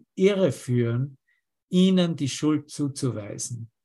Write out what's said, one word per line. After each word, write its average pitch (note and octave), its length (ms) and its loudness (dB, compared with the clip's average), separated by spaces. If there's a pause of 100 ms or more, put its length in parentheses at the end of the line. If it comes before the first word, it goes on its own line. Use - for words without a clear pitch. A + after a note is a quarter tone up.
(160)
irreführen, C3+ 1000 0 (520)
ihnen F#3 460 4
die C3+ 140 -4
Schuld D3+ 400 -2
zuzuweisen. A#2 1000 -6 (140)